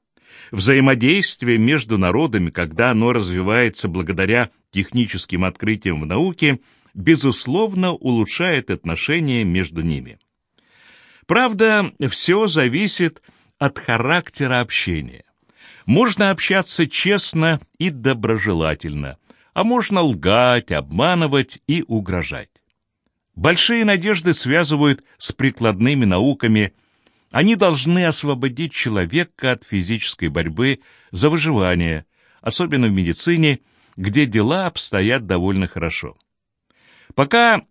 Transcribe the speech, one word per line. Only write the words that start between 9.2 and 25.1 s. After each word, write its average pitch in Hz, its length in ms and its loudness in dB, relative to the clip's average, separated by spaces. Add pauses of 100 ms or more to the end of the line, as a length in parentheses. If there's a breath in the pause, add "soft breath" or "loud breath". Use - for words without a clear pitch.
между 85 380 -2
ними. 67 380 -6 (1080 soft breath)
Правда, 214 640 2 (180)
все 202 380 0
зависит 156 760 0 (340 soft breath)
от 139 220 -4
характера 127 840 0
общения. 78 640 -6 (640 loud breath)
Можно 196 440 4
общаться 185 540 0
честно 165 760 0 (180)
и 180 100 -2
доброжелательно, 98 1300 -2 (360 soft breath)
а 185 100 0
можно 214 380 0
лгать, 120 720 2
обманывать 135 920 0
и 160 220 -2
угрожать. 90 640 -4 (840)
Большие 214 500 2
надежды 180 480 0
связывают 147 720 0 (140 soft breath)